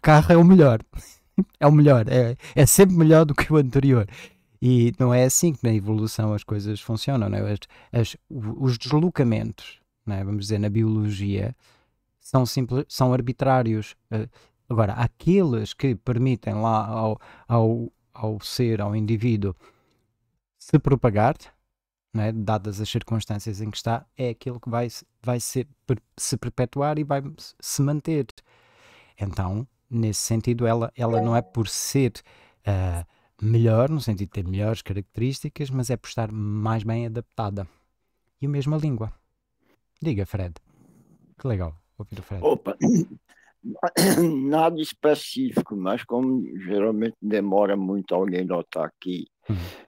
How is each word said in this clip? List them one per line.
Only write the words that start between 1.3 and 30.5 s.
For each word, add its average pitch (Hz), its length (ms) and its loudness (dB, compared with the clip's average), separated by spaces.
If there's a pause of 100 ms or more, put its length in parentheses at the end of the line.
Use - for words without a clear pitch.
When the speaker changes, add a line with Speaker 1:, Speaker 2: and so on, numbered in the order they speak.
Speaker 1:
É 151 80 0
o 147 60 8
melhor, 143 380 8
é, 120 260 2 (180)
é 147 120 6
sempre 185 320 6
melhor 160 260 8
do 147 100 2
que - 200 0
o - 20 6
anterior. 135 500 4 (560)
E 123 380 4
não 123 140 4
é 127 100 4
assim 143 300 2
que - 100 -10
na 117 100 2
evolução 107 600 -2
as 104 100 -4
coisas 104 380 -6
funcionam, 113 480 -4
não 101 80 -4
é? 104 160 -4
As, 101 60 -6 (340)
as, 117 240 -2 (120)
o, 113 360 -6
os 123 120 0
deslocamentos, 131 1000 -2 (260)
não 107 120 -6
é? 98 80 -6
Vamos 101 160 -6
dizer, 101 180 -4
na 104 100 -2
biologia, 104 840 -2 (640)
são - 260 0
simple-, 127 440 -4
são 127 240 0
arbitrários. 127 800 0 (160)
Eh, 110 160 -6 (420)
agora, 110 260 2
aqueles 120 800 0
que 131 220 -2
permitem 120 600 -2
lá 110 320 0
ao, 110 300 -4 (300)
ao, 117 420 2 (240)
ao 107 280 -8
ser, 113 400 -2
ao 104 120 -4
indivíduo, 107 600 -2 (1040)
se - 200 0
propagar, 123 580 2 (800)
não 107 100 -2
é? 110 100 -2
Dadas 107 480 -4
as 107 80 -6
circunstâncias 107 720 -6
em 110 100 -8
que - 60 -12
está, 117 280 -6 (120)
é 127 120 -4
aquele 120 300 -12
que 123 100 -12
vai 120 200 -4
se, - 160 -18 (180)
vai 123 160 -2
ser, - 280 -6 (200)
per-, - 140 -2 (160)
se - 200 -6
perpetuar 139 640 -4
e 151 40 -4
vai 139 180 -4 (160)
se, - 220 -20
se - 220 -6
manter. 143 460 -2 (920)
Então, 95 480 -6 (220)
nesse 110 320 -2
sentido, 117 460 -2